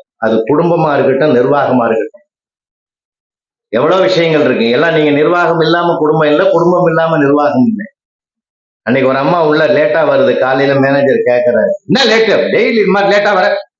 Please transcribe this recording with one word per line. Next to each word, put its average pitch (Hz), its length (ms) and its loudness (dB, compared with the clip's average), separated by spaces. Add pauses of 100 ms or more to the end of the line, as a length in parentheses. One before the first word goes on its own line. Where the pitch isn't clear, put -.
(160)
அது 110 180 -2
குடும்பமா 160 580 0
இருக்கட்டும், 135 420 0
நிர்வாகமா 127 500 0
இருக்கட்டும். 110 420 -4 (1400)
எவ்வளவு 160 340 0
விஷயங்கள் 165 420 0
இருக்கு. 113 260 0
எல்லாம் 160 240 0
நீங்க 151 160 0
நிர்வாகம் 165 500 0
இல்லாம 170 380 0
குடும்பம் 151 300 0
இல்ல, 147 160 2
குடும்பம் 170 420 2
இல்லாம 165 320 0
நிர்வாகம் 139 480 0
இல்லை. 107 200 -4 (960)
அன்னைக்கு 127 280 0
ஒரு 131 80 -2
அம்மா 160 280 0
உள்ள 151 200 0
லேட்டா 151 380 0
வருது, 135 340 0
காலையில 135 400 0
மேனேஜர் 135 380 0
கேக்குறாரு, 123 540 0 (160)
"என்ன 262 180 0
லேட்டு? 220 360 0
டெய்லி 220 400 0
இது 185 60 0
மாதிரி 196 240 0
லேட்டா 208 240 0
வர?" 208 220 0 (240)